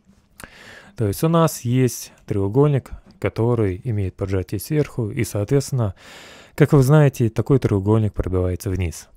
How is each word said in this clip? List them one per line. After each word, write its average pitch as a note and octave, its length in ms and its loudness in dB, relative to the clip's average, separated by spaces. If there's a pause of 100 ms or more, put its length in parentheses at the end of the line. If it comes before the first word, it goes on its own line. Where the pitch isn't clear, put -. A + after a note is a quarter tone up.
(960)
То A2+ 100 -2
есть G2 160 -2
у D#3+ 60 2
нас E3 320 2
есть B2 500 0 (140)
треугольник, B2 680 0 (260)
который G#2+ 640 0
имеет G#2 300 -4
поджатие F#2+ 440 -4
сверху, C3+ 520 -4
и, - 120 -4
соответственно, A2+ 720 -2 (600)
как - 180 4
вы C#3+ 100 6
знаете, C3+ 460 4
такой B2 300 0
треугольник G#2 560 0
пробивается F2+ 560 -4
вниз. F2+ 460 -4